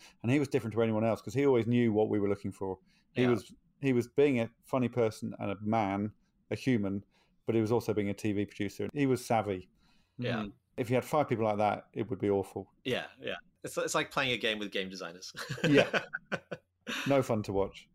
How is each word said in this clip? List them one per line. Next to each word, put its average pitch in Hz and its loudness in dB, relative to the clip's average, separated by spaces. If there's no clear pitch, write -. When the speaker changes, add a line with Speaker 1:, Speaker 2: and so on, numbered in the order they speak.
Speaker 1:
And 117 2
he 147 4
was 135 0
different 113 -2
to 113 2
anyone 110 2
else 110 0
'cause 104 -12
he 139 2
always 117 4
knew 120 4
what 107 2
we 104 0
were 101 2
looking 101 -4
for. 95 -8
He 123 0
Speaker 2:
Yeah. 123 4
Speaker 1:
was, 113 -2
he 139 2
was 120 0
being 143 4
a 113 -4
funny 123 0
person 113 -2
and 107 -4
a 98 -6
man, 104 0
a 110 -2
human, 101 0
but 113 2
he 113 4
was 110 2
also 113 0
being 101 0
a 101 -4
T 104 -2
V 101 0
producer. 101 -6
He 143 0
was 127 0
savvy. 101 -2
Speaker 2:
Yeah. 110 -2
Speaker 3:
Mm. 104 -10
Speaker 1:
If 120 -4
you 127 4
had 117 0
five 147 0
people 113 0
like 107 2
that, 104 0
it 110 -4
would 98 -4
be 101 0
awful. 98 -2
Speaker 2:
Yeah, 104 -4
yeah. 107 -8
It's, 143 -10
it's 160 -2
like 151 -2
playing 131 0
a 120 0
game 107 0
with 101 -6
game 95 -4
designers. 90 -12
<laughs> 156 -2
Speaker 1:
Yeah. - 4
No 139 4
fun 110 -2
to 104 -6
watch. 98 -2